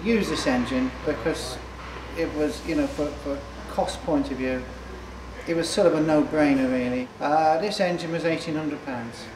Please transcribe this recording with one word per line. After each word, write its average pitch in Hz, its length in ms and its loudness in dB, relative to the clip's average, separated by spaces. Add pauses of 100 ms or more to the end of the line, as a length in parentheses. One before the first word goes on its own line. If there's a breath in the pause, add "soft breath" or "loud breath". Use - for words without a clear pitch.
use 208 240 2
this 151 200 -2
engine, 127 440 2 (140)
because 156 520 -2 (600)
it 165 160 -2
was, 151 340 -2
you 165 80 0
know, 143 120 2
for, 147 180 -2
for 143 320 -6 (320)
cost - 360 -2
point 139 260 2
of 127 60 -4
view, 127 260 -2 (840)
it 170 80 0
was 165 140 0
sort 196 160 4
of 160 80 8
a 156 80 4
no-brainer, 147 720 4
really. 127 360 0 (120)
Uh, 156 400 4
this 202 200 -2
engine 170 320 0
was 160 140 -2
eighteen 160 300 0
hundred 151 300 -2
pounds 117 400 -8 (100)